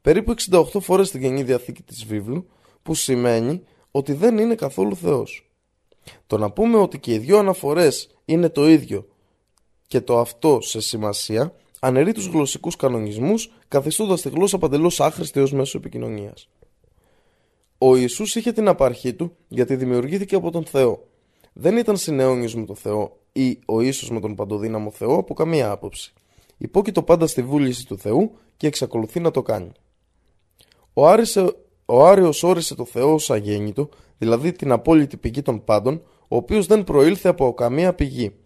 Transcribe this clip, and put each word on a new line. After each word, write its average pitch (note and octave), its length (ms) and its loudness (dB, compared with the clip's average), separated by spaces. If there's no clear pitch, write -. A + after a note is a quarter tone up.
Περίπου G#3 300 2
εξήντα G#3+ 280 2
οκτώ A#3+ 200 0
φορές F#3 280 0
στην C3 140 -10
Καινή C3 220 -2
Διαθήκη - 400 -4
της A2+ 220 -20
βίβλου, G#2+ 420 -8
που D#3+ 100 -6
σημαίνει B2 720 0
ότι C#3 220 -4
δεν G#3+ 240 2
είναι A3+ 180 0
καθόλου F#3+ 400 -4
Θεός. E3+ 560 -4
Το G#2+ 100 -2
να G#2 140 -2
πούμε A3+ 260 2
ότι - 220 2
και - 140 -4
οι A2 40 0
δυο C#3+ 200 2
αναφορές F3 720 2
είναι E3 240 2
το D3+ 200 4
ίδιο B2+ 380 2
και B2 140 -2
το A#2+ 180 0
αυτό A#2+ 420 0
σε - 180 -8
σημασία, G#2+ 760 -4
αναιρεί C3 320 2
τους G#3+ 140 -6
γλωσσικούς E3 500 -4
κανονισμούς, B2 760 -2
καθιστώντας D#3+ 540 -2
τη C#3 80 -8
γλώσσα F#3+ 280 0
παντελώς D#3 440 0
άχρηστη D3+ 380 -2
ως C#3 140 2
μέσο C3+ 240 -4
επικοινωνίας. A2+ 720 -12
Ο C3 180 6
Ιησούς B2+ 400 -2
είχε A#3 160 -2
την G#3+ 160 0
απαρχή B2+ 460 0
του E3+ 220 -8
γιατί B2 280 -2
δημιουργήθηκε C3 600 -2
από E3+ 160 -2
τον E3 140 -6
Θεό. B2+ 400 0
Δεν F3+ 180 0
ήταν A3+ 200 0
συνέωνιος C3 580 -2
με A2 100 -6
τον G2 100 -14
Θεό G#2 420 -6
ή C3 340 -2
ο A2+ 160 0
ίσος B2+ 280 -4
με A#2 100 -6
τον G2+ 160 -8
παντοδύναμο G#2+ 560 -6
Θεό C3 260 -2
από F#3+ 160 -6
καμία D#3 380 -2
άποψη. - 420 -12
Υπόκειτο G3 460 -2
πάντα E3 240 4
στη C3 140 -4
βούληση B2+ 460 -2
του G2 100 -10
Θεού D3 340 0
και D#3 100 -2
εξακολουθεί A#2+ 520 -4
να E3 120 0
το C3+ 100 -2
κάνει. G2 300 -6
Ο C#3 140 6
Άρης, A3 300 4
ο B2+ 200 8
Άριος F3+ 380 6
όρισε E3+ 320 0
το B2 100 -8
Θεό C3+ 280 0
ως D3+ 160 -2
αγέννητο, G#2 600 -2
δηλαδή A#2 340 0
την C#3+ 200 -4
απόλυτη D3 460 2
πηγή B2 240 -6
των A2+ 220 -4
πάντων, A2+ 380 0
ο - 80 -4
οποίος F#3+ 300 0
δεν G#3 180 4
προήλθε E3+ 460 2
από C3 240 0
καμία D3 400 0
πηγή. B2+ 420 -4